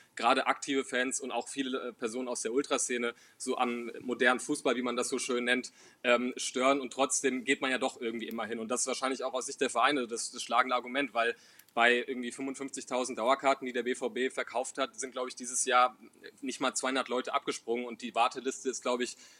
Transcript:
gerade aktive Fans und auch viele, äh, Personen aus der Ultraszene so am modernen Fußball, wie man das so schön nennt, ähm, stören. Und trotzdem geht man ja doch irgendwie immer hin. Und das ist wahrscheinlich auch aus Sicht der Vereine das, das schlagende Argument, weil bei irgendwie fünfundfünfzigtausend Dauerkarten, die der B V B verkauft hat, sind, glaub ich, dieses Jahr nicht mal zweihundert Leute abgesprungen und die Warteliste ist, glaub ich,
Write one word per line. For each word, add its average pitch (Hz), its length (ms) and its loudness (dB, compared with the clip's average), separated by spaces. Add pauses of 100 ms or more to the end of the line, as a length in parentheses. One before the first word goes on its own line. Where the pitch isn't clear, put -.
(160)
gerade 123 300 4
aktive 135 380 0
Fans 127 360 -2
und 127 120 -6
auch 120 160 -2
viele, 131 420 -4
äh, 113 40 -8
Personen 123 340 -4
aus 120 160 -4
der 113 100 -2
Ultraszene 127 640 0 (200)
so 127 220 -2
am 120 320 0 (120)
modernen 123 380 4
Fußball, 139 360 0
wie 123 80 -2
man 120 120 -2
das 123 140 0
so 131 80 0
schön 123 280 -2
nennt, 123 260 0 (320)
ähm, 123 340 2
stören. 135 440 2
Und 127 120 -8
trotzdem 131 520 0
geht 135 160 2
man 135 100 0
ja 127 80 2
doch 131 200 -2
irgendwie 113 280 -4
immer 113 180 -4
hin. 113 140 -6
Und 110 80 -6
das 123 140 0
ist - 60 -2
wahrscheinlich 131 360 -2
auch 127 100 -4
aus 127 140 -4
Sicht 139 120 -6
der 131 120 2
Vereine 127 360 4
das, 113 220 -6
das 123 140 -10
schlagende 127 320 2
Argument, 123 400 -2
weil 117 200 2 (380)
bei 120 340 4
irgendwie 123 240 -6
fünfundfünfzigtausend 131 880 -4
Dauerkarten, 135 460 4
die 127 80 -4
der 120 100 0
B 123 120 0
V 123 140 -2
B 123 200 0
verkauft 127 480 -4
hat, 131 200 -2
sind, 131 140 -8
glaub 127 160 -4
ich, 123 80 -10
dieses 123 300 -2
Jahr 123 320 6 (420)
nicht 131 220 -6
mal 131 120 2
zweihundert 131 360 0
Leute 123 240 -2
abgesprungen 123 520 -2
und 120 160 -10
die 117 140 -8
Warteliste 127 540 0
ist, 117 120 -4
glaub 123 200 0
ich, - 160 -4 (220)